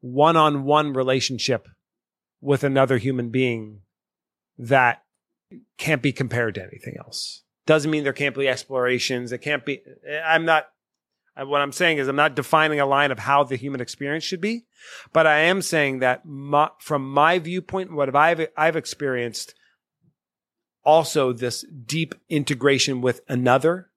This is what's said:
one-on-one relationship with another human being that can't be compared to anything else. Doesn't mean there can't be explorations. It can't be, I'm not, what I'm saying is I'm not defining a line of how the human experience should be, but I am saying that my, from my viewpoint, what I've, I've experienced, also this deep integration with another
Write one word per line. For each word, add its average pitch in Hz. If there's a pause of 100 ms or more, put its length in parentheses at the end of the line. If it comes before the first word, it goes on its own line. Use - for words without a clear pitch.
one-on-one 147
relationship 131 (720)
with 139
another 135
human 123
being 113 (760)
that 123 (760)
can't 151
be 143
compared 117
to 95
anything -
else. - (240)
Doesn't 156
mean 151
there 135
can't 139
be 135
explorations. 123
It 123
can't 147
be, 139 (440)
I'm 160
not, 156 (720)
what 139
I'm 143
saying 165
is 135
I'm 139
not 147
defining 151
a 139
line 139
of 107
how 139
the 131
human 135
experience 143
should 175
be, 226 (480)
but 160
I 151
am 175
saying 139
that 127
my, 143
from 135
my 156
viewpoint, 180
what 139
I've, 160
I've 160
experienced, 123 (1300)
also 151
this 120 (220)
deep 160 (140)
integration 139
with 123
another 135